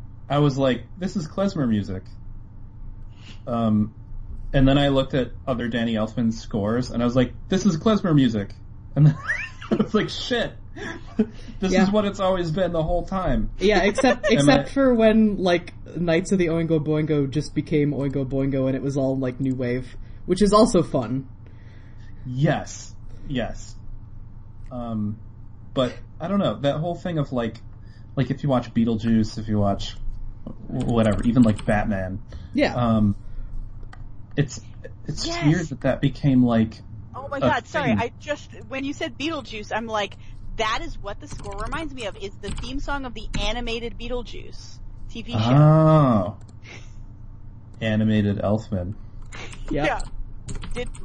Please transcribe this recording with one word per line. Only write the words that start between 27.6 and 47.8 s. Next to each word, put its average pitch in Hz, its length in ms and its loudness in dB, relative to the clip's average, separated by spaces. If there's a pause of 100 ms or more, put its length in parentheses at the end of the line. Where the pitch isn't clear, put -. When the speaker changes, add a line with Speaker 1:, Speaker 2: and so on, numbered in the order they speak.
Speaker 1:
like, 131 120 2
if - 140 -4
you 143 60 2
watch 123 240 2
Beetlejuice, 113 640 2
if 107 100 -6
you 107 100 2
watch 98 380 2 (760)
w-, 131 240 0
whatever, 107 300 4
even, 120 200 6
like, 107 220 2
Batman. 98 560 0 (320)
Speaker 2:
Yeah. 247 220 2
Speaker 1:
Um, 110 400 4 (1200)
it's, - 240 0 (460)
it's - 200 -6
just 339 140 -4
Speaker 3:
Yes. - 60 2
Speaker 1:
weird 160 220 4
that 131 140 -8
that 127 200 0
became, 131 440 4
like, 113 360 2 (340)
Speaker 3:
Oh 269 140 -12
my 277 80 -4
Speaker 1:
a - 20 -4
Speaker 3:
God, - 280 2
sorry, 277 240 0
Speaker 1:
thing. 208 80 2
Speaker 3:
I 240 200 -2
just, - 320 -6 (160)
when 269 160 -6
you 277 80 -4
said 294 260 -6
Beetlejuice, 240 560 -6
I'm 226 140 -4
like, 208 300 -4 (400)
that 220 260 0
is 311 140 -6
what 302 220 -8
the 302 80 -14
score 202 320 -10
reminds 285 340 -6
me 247 120 -8
of, 185 100 -6
is 196 160 -10 (100)
the 202 80 -8
theme 247 300 -4
song 277 260 -4
of 240 80 -10
the 220 140 -8 (140)
animated 233 580 -2
Beetlejuice - 800 -8 (300)
T 233 120 -10
V - 120 -10
show. 113 40 0
Speaker 1:
Oh. 143 1000 6 (1400)